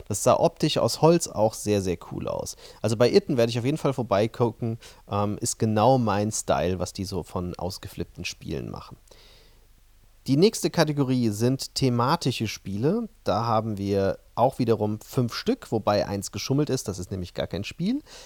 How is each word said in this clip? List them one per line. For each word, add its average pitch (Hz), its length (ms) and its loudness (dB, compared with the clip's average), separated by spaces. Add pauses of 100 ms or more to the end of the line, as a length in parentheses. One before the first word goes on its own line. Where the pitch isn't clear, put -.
Das - 140 -4
sah 123 180 6
optisch - 380 0
aus - 240 0
Holz 165 260 4
auch 110 240 0
sehr, 104 300 0
sehr 90 160 -2 (120)
cool - 160 -8
aus. - 300 -6 (240)
Also 110 160 0
bei 123 160 6
Itten 180 240 4
werde 117 140 4
ich 120 80 -2
auf 117 80 -2
jeden 147 100 0
Fall 143 160 0
vorbeigucken, 113 840 0 (320)
ähm, 101 320 0
ist - 160 -4
genau 113 400 4
mein 107 340 2
Style, 85 460 0
was 90 160 -6
die 98 100 -4
so 90 180 -6
von 90 320 -6
ausgeflippten - 680 -10
Spielen 62 460 -8
machen. - 260 -14 (1300)
Die 135 80 4
nächste 180 340 4
Kategorie 131 600 2
sind 120 440 0
thematische 123 720 0
Spiele. 139 640 -2 (160)
Da 98 200 0
haben 110 320 0
wir 98 440 0 (160)
auch 127 240 2
wiederum 107 400 0
fünf - 340 -2
Stück, - 380 -4
wobei 104 340 2
eins 101 240 -6
geschummelt 135 400 -2
ist, 131 160 -2
das 87 140 -6
ist 92 100 -8
nämlich 92 240 -8
gar 67 140 -4
kein 98 160 -6
Spiel. 240 380 -4 (240)